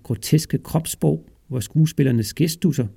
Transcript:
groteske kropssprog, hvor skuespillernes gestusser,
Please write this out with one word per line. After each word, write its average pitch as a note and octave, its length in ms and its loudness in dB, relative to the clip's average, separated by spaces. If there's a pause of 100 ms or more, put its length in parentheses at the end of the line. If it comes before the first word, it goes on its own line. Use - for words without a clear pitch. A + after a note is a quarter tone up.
groteske - 540 0
kropssprog, - 720 -2 (180)
hvor B2+ 120 -6
skuespillernes C3 760 0
gestusser, D#3+ 640 0